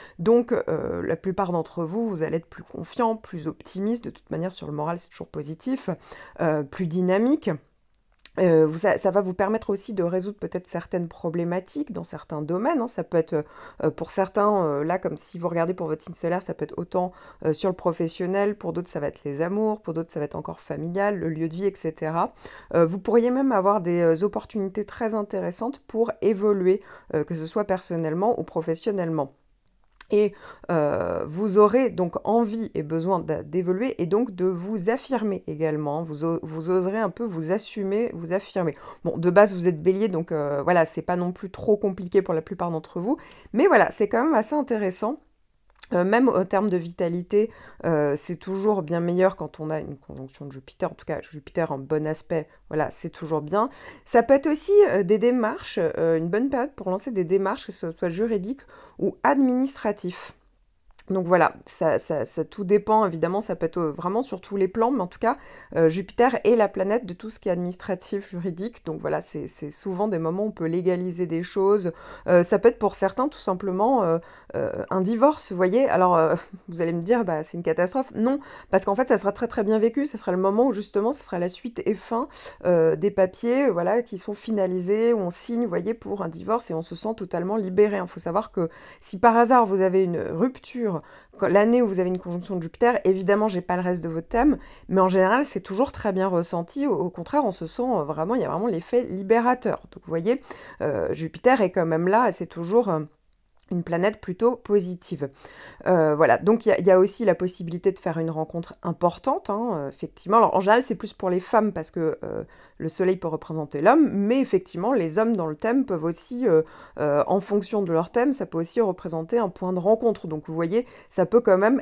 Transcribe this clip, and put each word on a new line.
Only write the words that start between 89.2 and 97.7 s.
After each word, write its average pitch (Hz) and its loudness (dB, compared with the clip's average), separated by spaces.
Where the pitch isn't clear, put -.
hasard, 240 6
vous 190 2
avez 190 4
une 175 0
rupture, 220 -4
quand, 185 0
l'année 220 6
où 233 4
vous 185 -2
avez 180 2
une 185 -2
conjonction 175 -8
de 180 -4
Jupiter, 233 2
évidemment, 196 2
j'ai 180 -4
pas 180 -4
le 180 -2
reste 180 -2
de 165 -6
votre 165 -6
thème, 247 4
mais 190 4
en 185 6
général, 190 4
c'est 240 -6
toujours 202 -2
très 202 -4
bien 190 0
ressenti. 175 -2
Au, 233 2
au 175 -2
contraire, 269 -2
on 208 0
se 170 -8
sent, 240 -6